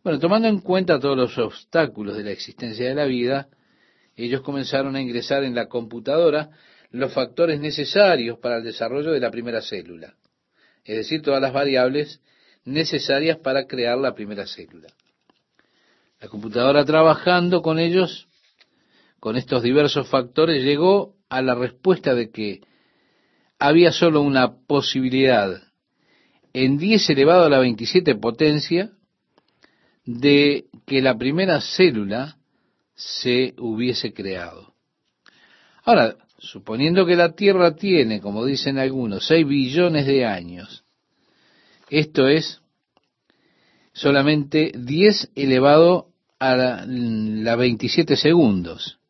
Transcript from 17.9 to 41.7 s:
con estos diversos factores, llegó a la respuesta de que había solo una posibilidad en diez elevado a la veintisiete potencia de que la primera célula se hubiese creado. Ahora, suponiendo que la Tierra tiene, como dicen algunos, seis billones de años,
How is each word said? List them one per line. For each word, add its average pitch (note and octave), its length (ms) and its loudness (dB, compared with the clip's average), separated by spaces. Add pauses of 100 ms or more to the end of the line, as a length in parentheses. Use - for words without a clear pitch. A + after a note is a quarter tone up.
con A2 160 -6
estos B2+ 280 -4
diversos C#3 440 2
factores, C#3 560 0
llegó E3 520 2 (120)
a C3 140 -4
la B2+ 140 0
respuesta B2+ 600 0
de A#2 140 -4
que G#2 320 -10 (1000)
había D#3+ 320 6
solo D#3 300 2
una C3+ 340 2 (100)
posibilidad B2+ 960 0 (920)
en C3 240 0
diez G3+ 320 0
elevado D#3+ 340 6
a D#3+ 60 4
la C#3 100 4
veintisiete B2+ 560 0
potencia D3+ 800 -2 (1120)
de C#3+ 600 2 (220)
que C3+ 160 0
la B2+ 160 2
primera D#3 420 0
célula B2 760 0 (580)
se B2+ 640 -2
hubiese A#2 520 -4
creado. F2+ 600 -12 (1120)
Ahora, C#3 320 4 (240)
suponiendo D3 640 -2
que F3 100 2
la E3+ 200 2
Tierra F#3 400 4
tiene, D3 440 0
como G2+ 240 -6
dicen C3+ 360 -4
algunos, C3 480 -4
seis D#3+ 180 4
billones C#3+ 600 0
de C3+ 180 2
años, F2+ 580 -10 (1080)